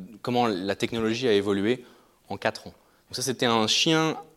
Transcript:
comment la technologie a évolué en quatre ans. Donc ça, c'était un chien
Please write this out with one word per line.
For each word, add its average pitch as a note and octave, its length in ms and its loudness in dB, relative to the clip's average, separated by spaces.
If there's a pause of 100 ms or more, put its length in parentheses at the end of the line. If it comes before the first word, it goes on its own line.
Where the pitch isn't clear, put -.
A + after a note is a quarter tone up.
(220)
comment B2 240 0
la G2 300 -2
technologie A#2 500 -2
a A#2 60 4
évolué G2+ 520 2 (440)
en G2 80 -8
quatre - 320 -4
ans. F2+ 60 -20 (340)
Donc - 80 -14
ça, B2+ 60 -8
c'était B2+ 240 -2
un A2+ 200 4
chien D#3+ 500 2 (200)